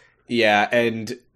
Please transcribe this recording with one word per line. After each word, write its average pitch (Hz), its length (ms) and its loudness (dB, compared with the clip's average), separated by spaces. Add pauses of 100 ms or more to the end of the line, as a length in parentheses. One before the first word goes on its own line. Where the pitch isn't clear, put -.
(280)
Yeah, 107 440 2
and 117 440 -2 (200)